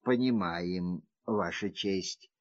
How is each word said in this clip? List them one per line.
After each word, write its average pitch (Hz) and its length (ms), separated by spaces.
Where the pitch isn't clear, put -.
понимаем, 90 1000
Ваша 101 420
честь - 600